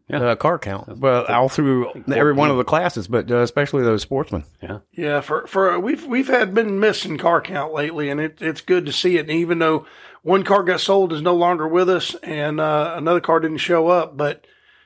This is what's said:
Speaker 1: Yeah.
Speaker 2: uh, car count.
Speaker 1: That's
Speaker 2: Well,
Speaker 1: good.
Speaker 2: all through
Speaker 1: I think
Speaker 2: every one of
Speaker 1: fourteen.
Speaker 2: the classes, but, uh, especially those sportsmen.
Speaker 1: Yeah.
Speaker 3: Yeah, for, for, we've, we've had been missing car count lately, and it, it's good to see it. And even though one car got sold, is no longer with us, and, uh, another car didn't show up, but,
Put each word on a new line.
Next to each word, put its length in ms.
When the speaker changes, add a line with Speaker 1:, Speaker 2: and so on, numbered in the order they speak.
Speaker 1:
Yeah. 160
Speaker 2:
uh, 120
car 220
count. 300
Speaker 1:
That's 120
Speaker 2:
Well, 220
Speaker 1:
good. 100
Speaker 2:
all 180
through 400
Speaker 1:
I 40
think 160
Speaker 2:
every 240
one 160
of 60
Speaker 1:
fourteen. 20
Speaker 2:
the 60
classes, 440
but, 220
uh, 80
especially 460
those 180
sportsmen. 420
Speaker 1:
Yeah. 180
Speaker 3:
Yeah, 300
for, 240
for, 340
we've, 260
we've 240
had 260
been 240
missing 400
car 220
count 320
lately, 360
and 100
it, 220
it's 200
good 260
to 40
see 260
it. 120
And 20
even 280
though 260
one 200
car 200
got 160
sold, 340
is 80
no 140
longer 320
with 240
us, 320
and, 360
uh, 380
another 240
car 180
didn't 180
show 300
up, 300
but, 280